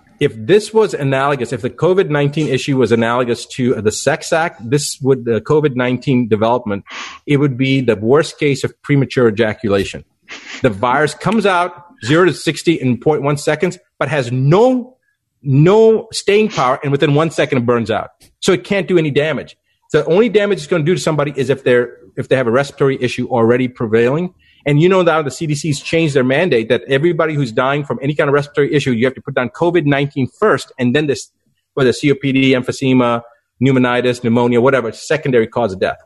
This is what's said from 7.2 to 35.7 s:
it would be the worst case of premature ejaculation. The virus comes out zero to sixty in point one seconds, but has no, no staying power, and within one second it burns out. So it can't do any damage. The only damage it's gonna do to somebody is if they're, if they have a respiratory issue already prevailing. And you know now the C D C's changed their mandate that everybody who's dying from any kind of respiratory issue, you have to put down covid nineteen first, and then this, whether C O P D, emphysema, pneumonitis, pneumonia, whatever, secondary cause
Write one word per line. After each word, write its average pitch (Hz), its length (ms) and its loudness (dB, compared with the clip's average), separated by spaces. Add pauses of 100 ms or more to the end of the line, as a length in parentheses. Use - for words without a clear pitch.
it 147 120 2
would 139 180 0
be 135 240 0
the 117 160 0
worst 127 420 0
case 139 260 -2
of - 180 -10
premature 131 460 2
ejaculation. 101 760 -2 (560)
The 131 80 2
virus 123 460 0
comes 202 320 -2
out 180 400 -2 (180)
zero 160 220 4
to 147 80 2
sixty 160 400 -2
in 127 260 -2
point 151 220 0
one 147 160 -2
seconds, 165 400 -2 (200)
but 147 120 -4
has 131 200 -4
no, 202 680 2 (420)
no 202 720 4
staying 208 380 0
power, 135 320 0
and 139 100 -2
within 143 220 2
one 156 160 2
second 143 280 -2
it 120 60 0
burns 117 260 0
out. 92 200 -4 (300)
So 196 120 2
it 180 100 0
can't 196 240 -2
do 180 120 0
any 156 120 0
damage. 143 460 -4 (360)
The 151 120 2
only 208 240 2
damage 202 300 0
it's 147 80 -12
gonna 170 180 0
do 175 120 2
to 147 40 -6
somebody 147 340 -2
is 127 140 -2
if 131 160 -2
they're, 123 320 2 (220)
if 127 100 -8
they 135 80 2
have 131 100 -2
a 113 40 0
respiratory 135 520 0
issue 123 260 -4
already 123 400 2
prevailing. 123 680 -2 (320)
And 147 120 2
you 175 120 4
know 190 100 4
now 160 220 2
the 135 80 -6
C 165 160 -8
D 151 80 -2
C's 147 260 -4
changed 165 340 -2
their 135 80 4
mandate 131 460 0
that 120 180 0
everybody 160 460 0
who's 143 180 -2
dying 131 320 0
from 123 200 -8
any 147 120 -2
kind 147 140 0
of 139 60 2
respiratory 143 400 -2
issue, 139 180 0
you 117 140 0
have 127 80 -2
to - 80 -18
put 139 120 -12
down 123 140 -2
covid 170 380 -2
nineteen 143 400 0 (120)
first, 185 400 0
and 123 160 0
then 151 120 0
this, - 260 -6 (400)
whether 127 220 2
C 147 180 0
O - 20 0
P 139 160 -4
D, 131 200 2
emphysema, 127 720 0 (420)
pneumonitis, 123 580 0
pneumonia, 120 380 2
whatever, 123 320 2
secondary 131 540 -2
cause 113 260 -4